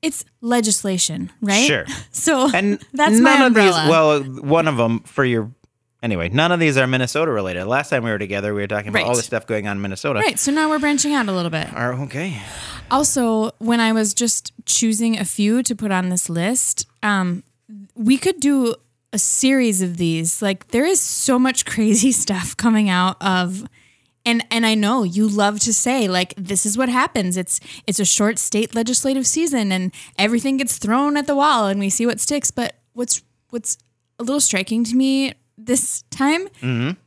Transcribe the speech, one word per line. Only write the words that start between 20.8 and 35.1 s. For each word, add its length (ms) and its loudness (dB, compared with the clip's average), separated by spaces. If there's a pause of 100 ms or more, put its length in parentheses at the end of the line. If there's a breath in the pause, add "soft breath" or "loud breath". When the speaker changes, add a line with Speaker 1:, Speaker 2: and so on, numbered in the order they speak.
Speaker 1:
is 160 2
so 380 0
much 260 2
crazy 480 2
<laughs> 120 0
stuff 320 -4
coming 340 2
out 320 0
of, 420 -2 (600 soft breath)
and, 280 0
and 120 0
I 120 4
know 260 2
you 240 2
love 340 0
to 140 0
say, 320 0
like, 300 0
"This 280 -2
is 140 -2
what 100 0
happens. 480 0
It's, 220 -2 (300 loud breath)
it's 100 0
a 60 2
short 340 2
state 340 -2
legislative 540 -2
season 460 0
and 200 -2 (240 loud breath)
everything 420 0
gets 200 -2
thrown 380 0
at 100 -2
the 80 0
wall 320 2
and 140 0
we 100 0
see 160 0
what 140 -2
sticks." 320 -2
But 240 -6 (160)
what's, 280 -4 (300)
what's 280 -6 (420)
a 20 -8
little 160 -2
striking 460 0
to 100 -4
me 380 2 (260)